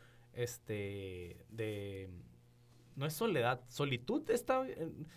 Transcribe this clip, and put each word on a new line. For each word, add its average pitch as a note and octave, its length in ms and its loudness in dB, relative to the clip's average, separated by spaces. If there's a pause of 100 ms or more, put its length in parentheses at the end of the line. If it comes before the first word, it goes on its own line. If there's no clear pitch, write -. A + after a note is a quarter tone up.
(480)
este, G2 1000 -4
de G2+ 600 -2 (880)
no C3+ 80 0
es D#3 80 0
soledad, C3 560 4
solitud C#3+ 600 0
está, C4 380 4
eh, D#3+ 220 -4 (280)